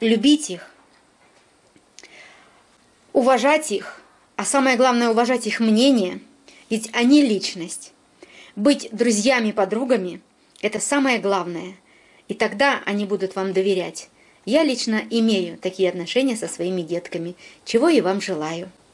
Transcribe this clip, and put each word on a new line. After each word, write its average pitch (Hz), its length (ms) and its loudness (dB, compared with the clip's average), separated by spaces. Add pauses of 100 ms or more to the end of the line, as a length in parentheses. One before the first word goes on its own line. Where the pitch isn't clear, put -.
любить 220 500 2
их, 175 200 -14 (2500)
уважать 262 600 2
их, - 280 -8 (360)
а 202 80 -6
самое 262 320 2
главное, 240 340 2
уважать 233 360 0
их 214 140 -4
мнение, 220 600 2 (480)
ведь 220 240 -4
они 254 300 6
личность. 190 680 -4 (640)
Быть 269 360 2
друзьями, 220 600 2
подругами — 202 680 -2 (400)
это 214 200 -4
самое 269 380 0
главное, 180 560 -4 (540)
и 208 60 -6
тогда 220 500 0
они 208 220 -4
будут 190 300 -4
вам 190 160 -4
доверять. 185 560 -2 (360)
Я 294 200 2
лично 233 460 -2
имею 208 480 0
такие 185 300 -2
отношения 180 480 -2
со 165 120 -6
своими 180 340 -4
детками, 170 520 -8 (300)
чего 240 240 2
и 330 120 4
вам 190 200 0
желаю. 165 500 -6 (240)